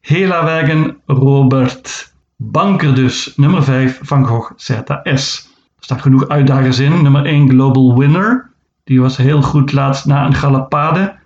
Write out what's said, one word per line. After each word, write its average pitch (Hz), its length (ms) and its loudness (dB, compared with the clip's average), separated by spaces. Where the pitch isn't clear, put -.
Hela 175 420 -2
Wagen, 156 600 -2
Robert. 135 1080 0
Banker 151 600 -2
dus, 127 400 -4
nummer 151 280 2
vijf, 131 380 -2
Van 139 240 0
Gogh 113 300 -4
Z - 140 -16
S. - 460 -6
Er - 60 -20
staan - 180 -8
genoeg 135 260 2
uitdagers 131 520 0
in. 156 220 0
Nummer 143 240 2
één, 147 240 2
Global 131 480 4
Winner. 185 520 0
Die 127 180 0
was 127 160 -2
heel 139 240 2
goed 139 300 0
laatst 135 340 -2
na 139 200 0
een 135 100 0
galopade. 151 800 -2